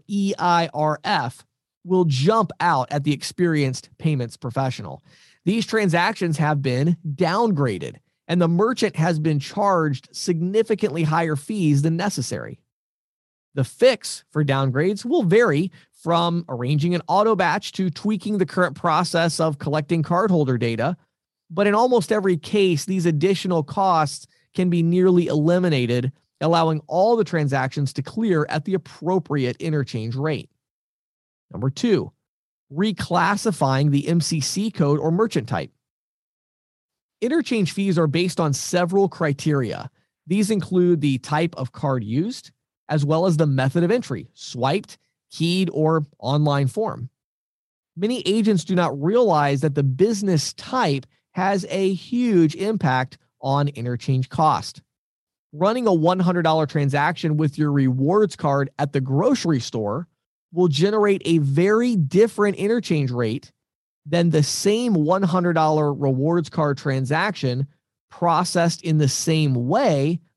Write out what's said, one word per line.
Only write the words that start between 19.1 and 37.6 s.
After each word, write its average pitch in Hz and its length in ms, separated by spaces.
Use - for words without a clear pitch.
of 160 200
collecting 156 440
cardholder 170 560
data, 117 380
but 175 160
in 208 80
almost 240 380
every 196 260
case, 185 480
these 185 200
additional 175 580
costs 165 640
can 185 160
be 175 140
nearly 180 440
eliminated, 147 840
allowing 160 460
all 196 280
the 226 80
transactions 139 720
to 139 100
clear 180 460
at 151 160
the 190 80
appropriate 147 840
interchange 123 580
rate. 143 340
Number 117 200
two, 143 420
reclassifying 175 1200
the 143 160
M 170 120
C 156 220
C 202 280
code 151 300
or 151 120
merchant 175 360
type. 82 240
Interchange 240 500